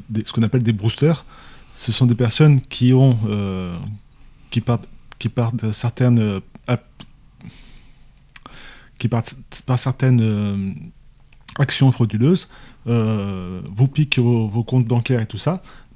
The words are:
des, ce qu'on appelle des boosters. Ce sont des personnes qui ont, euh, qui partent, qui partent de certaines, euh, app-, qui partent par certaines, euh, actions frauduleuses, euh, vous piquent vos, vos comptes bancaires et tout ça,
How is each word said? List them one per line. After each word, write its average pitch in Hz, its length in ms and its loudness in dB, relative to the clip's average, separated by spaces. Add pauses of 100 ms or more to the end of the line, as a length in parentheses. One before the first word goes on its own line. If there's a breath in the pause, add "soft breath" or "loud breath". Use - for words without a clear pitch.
des, 107 160 -4
ce - 80 -12
qu'on 117 120 0
appelle 120 180 0
des 113 100 0
boosters. 113 540 0 (480 loud breath)
Ce - 180 -8
sont 127 160 2
des 120 80 4
personnes 131 440 4
qui - 320 0
ont, 127 360 6
euh, 95 500 -4 (720)
qui 117 120 -2
partent, - 280 -2 (300)
qui 113 100 -4
partent 117 340 -4
de 110 80 -2
certaines, 120 460 2
euh, 104 220 0 (260)
app-, - 380 -6 (1900 loud breath)
qui 120 100 -2
partent 117 280 -4 (320)
par 127 100 0
certaines, 127 440 2
euh, 101 500 -2 (880)
actions 135 320 2
frauduleuses, 120 560 2 (400 loud breath)
euh, 101 800 -2
vous 110 220 0
piquent 139 300 0
vos, 117 300 2
vos 107 160 -2
comptes 123 240 0
bancaires 120 340 0
et 110 60 -6
tout 107 100 -12
ça, 98 240 -4 (340 loud breath)